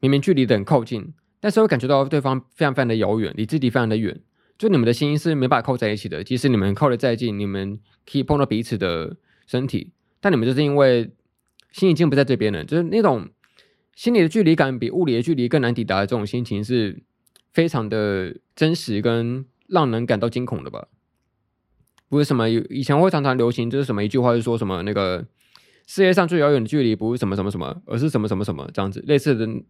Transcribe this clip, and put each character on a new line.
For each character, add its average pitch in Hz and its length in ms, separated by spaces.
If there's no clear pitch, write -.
明 135 100
明 139 80
距 185 140
离 131 120
得 113 100
很 101 100
靠 131 180
近， 113 300
但 208 100
是 220 120
会 220 60
感 123 120
觉 131 80
到 139 160
对 139 160
方 131 220
非 160 100
常 135 80
非 139 80
常 123 60
的 113 100
遥 107 220
远， 98 180
离 107 80
自 160 120
己 127 120
非 117 100
常 117 80
的 107 80
远， 110 240
就 220 100
你 196 80
们 117 100
的 120 60
心 147 260
是 160 160
没 131 140
办 123 140
法 - 40
扣 127 120
在 107 140
一 107 40
起 101 140
的， 80 140
即 123 120
使 131 140
你 120 80
们 98 160
靠 143 160
得 120 80
再 123 180
近， 113 220
你 104 80
们 98 340
可 143 60
以 135 60
碰 147 160
到 135 80
彼 113 160
此 117 120
的 87 420
身 127 220
体， - 240
但 196 140
你 131 40
们 113 100
就 131 40
是 139 120
因 143 120
为 127 360
心 190 200
已 - 20
经 156 160
不 135 60
在 139 80
这 123 120
边 107 160
了， 80 120
就 - 120
是 170 80
那 196 200
种 123 260
心 - 180
理 214 80
的 165 60
距 214 140
离 160 140
感 135 240
比 117 100
物 175 160
理 131 100
的 117 60
距 160 140
离 123 120
更 147 140
难 120 120
抵 117 100
达 95 160
的 101 80
这 123 80
种 104 100
心 120 180
情 104 200
是 113 400
非 165 180
常 113 180
的 101 480
真 156 180
实 110 260
跟 117 460
让 156 240
人 113 160
感 110 120
到 117 80
惊 123 160
恐 95 200
的 67 80
吧。 - 160
不 139 100
是 147 80
什 139 100
么， 113 140
以 117 320
前 143 180
会 185 120
常 147 120
常 131 140
流 120 140
行 117 180
就 131 80
是 139 60
什 127 100
么 104 100
一 104 40
句 131 100
话 123 160
是 117 80
说 117 160
什 113 80
么 92 160
那 101 100
个 95 320
世 - 160
界 185 100
上 180 160
最 170 120
遥 147 120
远 127 120
的 110 40
距 147 140
离 113 140
不 113 200
是 120 40
什 110 80
么 95 80
什 98 100
么 101 60
什 95 80
么， 71 260
而 - 100
是 143 140
什 127 100
么 107 80
什 101 80
么 101 80
什 101 120
么 69 180
这 104 80
样 98 100
子， - 140
类 147 100
似 139 200
的， 110 120